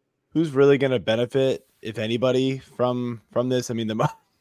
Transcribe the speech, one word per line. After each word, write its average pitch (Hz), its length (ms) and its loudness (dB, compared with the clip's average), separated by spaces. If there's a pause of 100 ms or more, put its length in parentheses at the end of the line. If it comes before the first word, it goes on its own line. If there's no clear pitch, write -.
(320)
who's 160 200 0
really 139 260 6
gonna 127 220 0
benefit, 123 640 0 (160)
if 110 160 -10
anybody, 127 600 0
from, 123 640 -4 (120)
from 123 160 -2
this? 127 200 -2
I 120 60 -6
mean, 113 140 -4
the 110 80 -4
Mar-, 131 200 -2 (240)